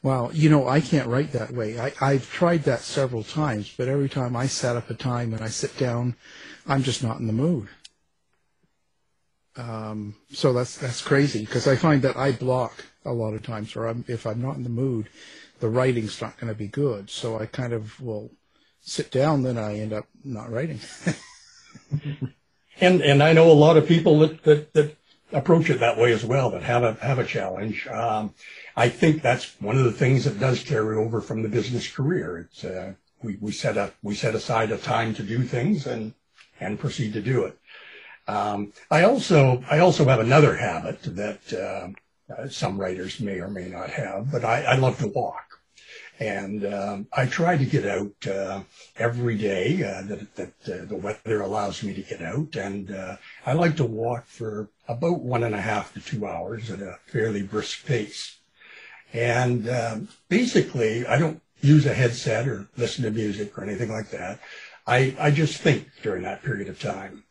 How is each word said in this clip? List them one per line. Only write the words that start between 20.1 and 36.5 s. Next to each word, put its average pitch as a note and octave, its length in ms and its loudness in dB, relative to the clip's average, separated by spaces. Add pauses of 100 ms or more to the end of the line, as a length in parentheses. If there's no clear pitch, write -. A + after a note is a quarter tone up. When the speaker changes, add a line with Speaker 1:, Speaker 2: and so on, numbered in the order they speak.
Speaker 1:
not A#2 280 -10
writing. C3 340 -6
<laughs> - 40 -18 (1900)
Speaker 2:
And, F3+ 200 6
and C#3 200 6
I D#3+ 120 8
know E3 160 10
a - 20 12
lot D3+ 240 10
of D3+ 100 8
people D#3+ 340 6
that, D#3+ 240 4
that, D3+ 280 6
that D3+ 240 2 (360)
approach E3 360 4
it C#3 120 2
that A#2 180 2
way A#2+ 140 6
as A2 120 0
well, B2+ 260 2
that F2+ 120 -8
have A#2+ 200 2
a, A2 120 2
have B2+ 240 -2
a A#2 80 -2
challenge. G2 640 -6
Um, G#2+ 440 -4 (420)
I A#2+ 140 2
think D#3 320 4
that's - 400 0
one G#2+ 160 -2
of C3+ 80 4
the A2+ 80 4
things B2+ 320 2
that G#2+ 160 -2
does C3 240 0
carry A2 320 0
over A2 240 -2
from A2 220 -6
the A2 80 -4
business A#2+ 360 -2
career. B2+ 520 -4
It's, - 260 -16
uh, F#2 300 -10 (280)
we, G#2 160 -8
we G#2 140 -6
set G#2+ 240 -4
up, G2 260 -4
we G#2 120 -6
set G#2+ 200 -2
aside A2+ 380 -2
a G2 60 -4
time A2+ 380 -2
to A2+ 60 -10
do A2+ 200 -2
things C3+ 440 -2
and, A2+ 280 -8 (440)